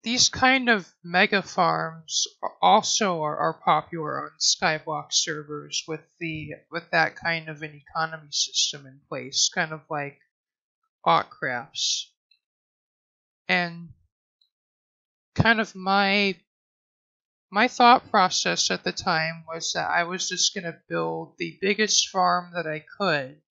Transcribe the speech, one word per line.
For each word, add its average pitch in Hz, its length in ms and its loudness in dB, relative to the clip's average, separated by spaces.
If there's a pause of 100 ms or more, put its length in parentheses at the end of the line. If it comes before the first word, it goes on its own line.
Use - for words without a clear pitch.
these 240 260 2
kind 254 400 2
of 208 180 2 (160)
mega 190 380 2
farms 165 840 -2 (160)
are - 180 -6
also 185 640 4
are, 151 160 -2
are 160 260 -2
popular 151 600 0
on 151 140 -14
Skyblock 156 720 -2
servers 147 800 -4
with 156 140 -8 (180)
the, 156 300 -8 (200)
with 170 220 -8
that 165 240 2
kind 165 320 -6
of 151 140 -12
an 151 120 -12
economy 160 560 -8
system - 560 -4
in 135 220 -20
place, 135 440 -2
kind 160 200 -4
of 156 160 -12
like 143 300 -6 (880)
Otcraft's. - 1080 -2 (1400)
And 170 380 -2 (1500)
kind 226 240 4
of - 160 -4
my, 196 600 2 (1160)
my 220 180 2
thought 247 420 6
process 185 600 2
at 180 140 -4
the - 80 0
time 165 560 -2
was 165 240 -8
that 160 160 -2
I 170 160 0
was 175 240 -6
just - 260 -2
gonna 170 220 -8 (100)
build 82 520 -4
the 82 200 -8
biggest - 520 0
farm 180 440 0
that 170 120 -6
I 156 180 -8 (140)
could. 147 380 -2 (140)